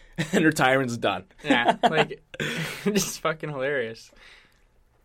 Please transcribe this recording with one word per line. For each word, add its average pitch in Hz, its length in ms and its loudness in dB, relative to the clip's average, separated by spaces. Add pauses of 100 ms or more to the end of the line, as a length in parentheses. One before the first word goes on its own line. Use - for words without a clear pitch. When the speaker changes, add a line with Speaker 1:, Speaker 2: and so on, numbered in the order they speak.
(180)
Speaker 1:
<laughs> 151 160 -4
and 190 100 4
retirement's 135 540 4
done." 98 280 -2 (180)
Speaker 2:
Yeah, - 360 2
Speaker 1:
<laughs> - 40 2
Speaker 2:
like, 160 380 0 (340)
<laughs> - 300 -8
just 202 360 -2
fucking 160 280 -4
hilarious. 131 600 -4 (920)